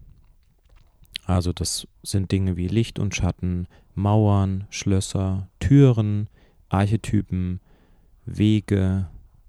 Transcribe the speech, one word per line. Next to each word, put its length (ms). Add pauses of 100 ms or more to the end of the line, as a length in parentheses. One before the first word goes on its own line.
(1200)
Also 280
das 340 (160)
sind 300
Dinge 240
wie 120
Licht 300
und 160
Schatten, 540 (260)
Mauern, 760
Schlösser, 800 (120)
Türen, 680 (420)
Archetypen, 880 (640)
Wege, 840 (400)